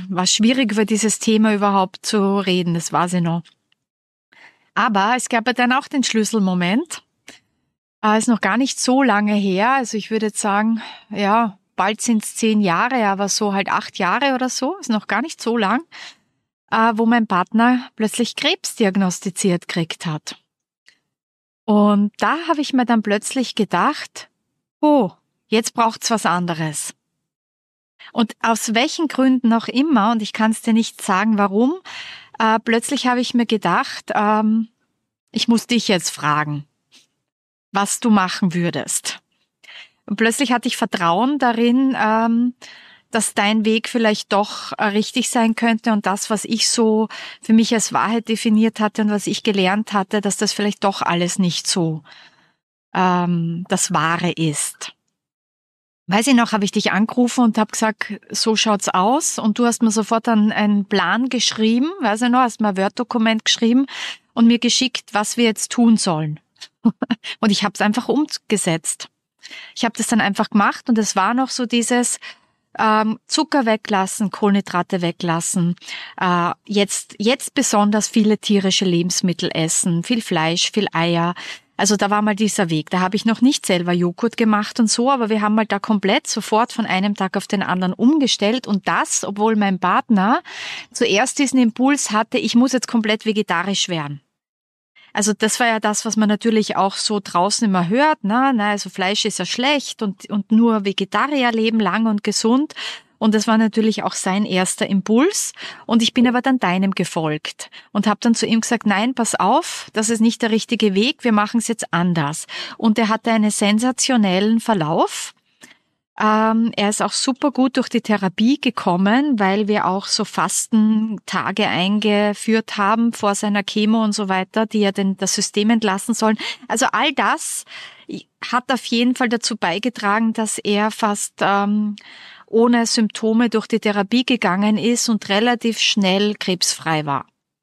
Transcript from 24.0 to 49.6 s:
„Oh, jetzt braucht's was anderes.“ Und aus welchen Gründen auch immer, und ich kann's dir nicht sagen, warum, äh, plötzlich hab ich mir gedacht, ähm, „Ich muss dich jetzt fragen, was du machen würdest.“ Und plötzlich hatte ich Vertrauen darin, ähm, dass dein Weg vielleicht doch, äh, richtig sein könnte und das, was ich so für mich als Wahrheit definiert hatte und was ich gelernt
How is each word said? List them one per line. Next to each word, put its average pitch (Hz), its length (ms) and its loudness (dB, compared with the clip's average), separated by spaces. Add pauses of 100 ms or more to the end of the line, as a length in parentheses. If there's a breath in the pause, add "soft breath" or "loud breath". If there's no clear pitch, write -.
„Oh, 285 300 4 (360)
jetzt 226 260 0
braucht's 226 380 -2
was 220 140 0
anderes.“ 170 680 -2 (1160 loud breath)
Und 226 300 -2
aus 226 320 0
welchen 285 340 0
Gründen 254 460 2
auch 226 140 0
immer, 240 440 2
und 226 100 -2
ich 208 120 -8
kann's 220 280 0
dir 226 120 0
nicht 220 280 0
sagen, 208 360 0
warum, 208 380 2 (640 loud breath)
äh, 220 200 2
plötzlich 233 480 -2
hab 247 100 2
ich 247 160 -4
mir 240 120 2
gedacht, 233 680 -2
ähm, 214 540 2 (640)
„Ich - 160 -4
muss 226 200 2
dich 240 200 0
jetzt 185 220 0
fragen, 147 580 -2 (1040 soft breath)
was 196 280 -2
du 247 100 2
machen 185 440 2
würdest.“ 170 640 -4 (840 loud breath)
Und 208 120 -6
plötzlich 226 340 0
hatte 247 160 0
ich 240 100 -4
Vertrauen 214 640 0
darin, 247 580 2
ähm, 226 560 2 (580 loud breath)
dass 220 220 -2
dein 208 320 0
Weg 220 240 0
vielleicht 220 440 0
doch, - 440 -2
äh, - 80 -2
richtig 214 440 -2
sein 226 260 2
könnte 233 360 0
und 208 140 0
das, 190 240 -2
was 214 160 -2
ich - 240 -2
so 220 400 2 (320 loud breath)
für - 120 0
mich 220 200 4
als 220 200 -2
Wahrheit 226 360 0
definiert 220 500 2
hatte 214 240 0
und 214 80 0
was 208 160 -2
ich - 160 -4
gelernt 202 500 0